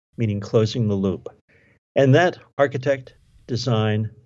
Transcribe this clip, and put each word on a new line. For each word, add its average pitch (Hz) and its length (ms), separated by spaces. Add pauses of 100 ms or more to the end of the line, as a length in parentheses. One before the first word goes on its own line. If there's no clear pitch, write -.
(160)
meaning 104 240
closing 110 480
the 104 60
loop. 95 340 (680)
And 135 200
that 170 240 (180)
architect, 135 560 (340)
design, 107 640 (160)